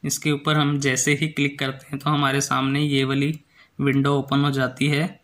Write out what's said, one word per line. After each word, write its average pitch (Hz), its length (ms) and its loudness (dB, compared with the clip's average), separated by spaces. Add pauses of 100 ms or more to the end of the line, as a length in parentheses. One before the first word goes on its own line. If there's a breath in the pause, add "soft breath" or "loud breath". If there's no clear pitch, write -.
इसके 151 300 -2
ऊपर 147 240 0
हम 143 240 2
जैसे 139 340 2
ही 151 140 -2
क्लिक 143 300 -2
करते 135 280 -6
हैं 139 120 -8
तो 147 120 -2
हमारे 139 320 2
सामने 135 400 0
ये 139 220 2
वाली 139 340 0 (400 soft breath)
window 139 400 2
open 139 220 0
हो 143 100 2
जाती 135 380 0
है। 151 360 -2